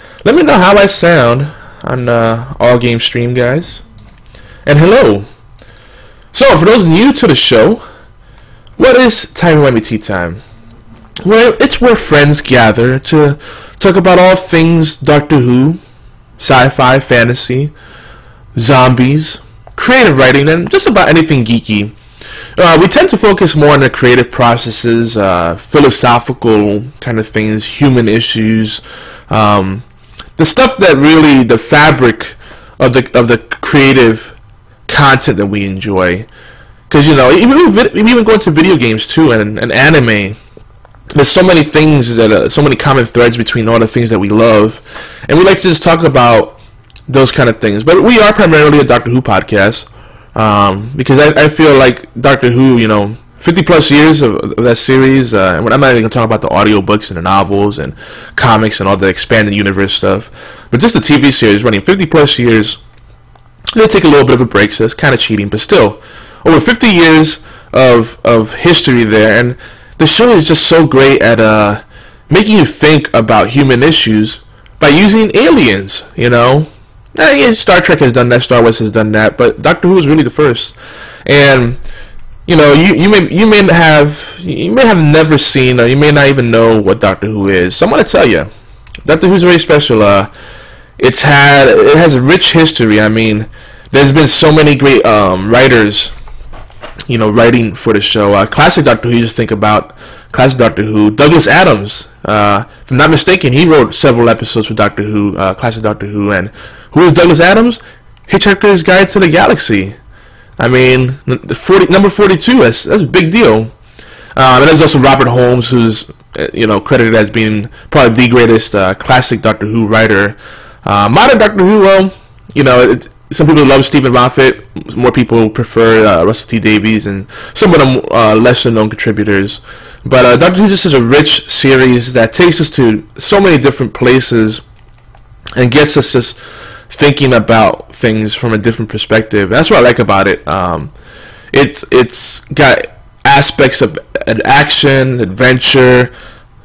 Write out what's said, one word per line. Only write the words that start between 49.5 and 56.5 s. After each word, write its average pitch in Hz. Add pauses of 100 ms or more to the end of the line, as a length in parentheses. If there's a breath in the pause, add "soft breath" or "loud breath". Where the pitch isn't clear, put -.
um, 104
because 135
I, 151
I 151
feel 151
like 127 (100)
Doctor 131
Who, 127
you 110
know, 104 (180)
fifty 165
plus 160
years 147
of, 107
of -
that 117
series, 131
uh, 92
and 110
I'm 139
not 135
even 117
gonna 110
talk 135
about 113
the -
audiobooks 104